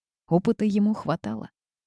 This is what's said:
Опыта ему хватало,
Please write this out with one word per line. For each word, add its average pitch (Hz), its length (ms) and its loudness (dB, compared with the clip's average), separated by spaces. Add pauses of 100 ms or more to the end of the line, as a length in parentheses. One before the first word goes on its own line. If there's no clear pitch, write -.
(260)
Опыта 202 380 2
ему 208 300 2
хватало, - 560 -6 (360)